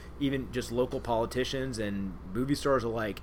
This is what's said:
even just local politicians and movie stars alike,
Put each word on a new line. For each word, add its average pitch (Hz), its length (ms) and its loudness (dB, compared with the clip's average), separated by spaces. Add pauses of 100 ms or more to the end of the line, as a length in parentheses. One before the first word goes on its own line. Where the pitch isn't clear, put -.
(200)
even 135 320 2
just 117 200 -2
local 123 280 2
politicians 123 800 0
and 98 340 -2 (180)
movie 131 220 2
stars 139 300 4
alike, 110 400 -2